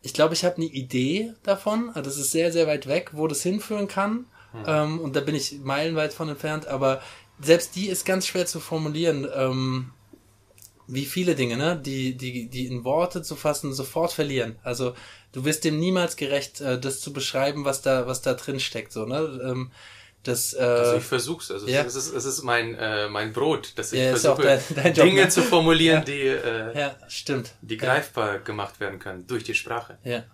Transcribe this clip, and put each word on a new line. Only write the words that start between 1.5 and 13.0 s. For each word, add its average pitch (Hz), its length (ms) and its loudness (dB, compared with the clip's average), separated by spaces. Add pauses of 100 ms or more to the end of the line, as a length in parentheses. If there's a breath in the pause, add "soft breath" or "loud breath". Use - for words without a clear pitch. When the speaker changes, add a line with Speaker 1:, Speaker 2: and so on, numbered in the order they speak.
Speaker 1:
also 160 120 -8
das 139 160 -6
ist 143 140 -2
sehr, 165 200 2
sehr 165 160 2
weit 147 200 -2
weg, 160 260 -2
wo 151 140 0
das 147 140 -2
hinführen 202 460 -2
kann, 214 380 -2 (280 soft breath)
Speaker 2:
Mhm. 107 140 -12
Speaker 1:
ähm, 156 320 2
und 139 160 -4
da 143 60 2
bin 147 120 -2
ich 143 300 -4
meilenweit 151 500 0
von 160 160 -6
entfernt, 151 380 -6
aber 135 340 0 (400 loud breath)
selbst 165 340 6
die 190 120 -4
ist 185 180 -2
ganz 190 220 2
schwer 180 180 0
zu 170 140 -6
formulieren, 156 760 0
ähm, 131 540 0 (960)
wie 135 200 -4
viele 180 300 0
Dinge, 120 200 0
ne, 160 280 0
die, 131 340 -4
die, 123 320 -8
die 127 160 -6
in 123 180 -6
Worte 165 380 0